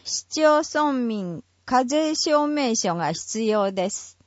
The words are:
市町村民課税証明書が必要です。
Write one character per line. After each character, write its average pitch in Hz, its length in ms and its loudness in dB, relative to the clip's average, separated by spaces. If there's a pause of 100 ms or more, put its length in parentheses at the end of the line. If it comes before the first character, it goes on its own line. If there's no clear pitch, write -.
市 - 220 -8
町 302 380 4
村 302 300 0
民 214 520 -4 (200)
課 254 200 2
税 311 320 0
証 294 320 2
明 285 260 0
書 185 220 0
が 160 160 0
必 214 300 -6
要 214 280 2
で 190 200 -2
す。 - 360 -14